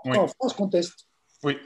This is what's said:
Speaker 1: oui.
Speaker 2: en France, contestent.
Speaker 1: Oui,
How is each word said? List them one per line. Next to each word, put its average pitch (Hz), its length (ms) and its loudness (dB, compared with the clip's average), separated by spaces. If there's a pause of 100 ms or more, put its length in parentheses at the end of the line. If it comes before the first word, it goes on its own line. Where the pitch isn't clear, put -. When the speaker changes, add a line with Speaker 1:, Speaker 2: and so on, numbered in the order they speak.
Speaker 1:
oui. - 120 2
Speaker 2:
en 180 100 4
France, - 280 -4
contestent. 185 520 -2 (360)
Speaker 1:
Oui, 143 120 0 (100)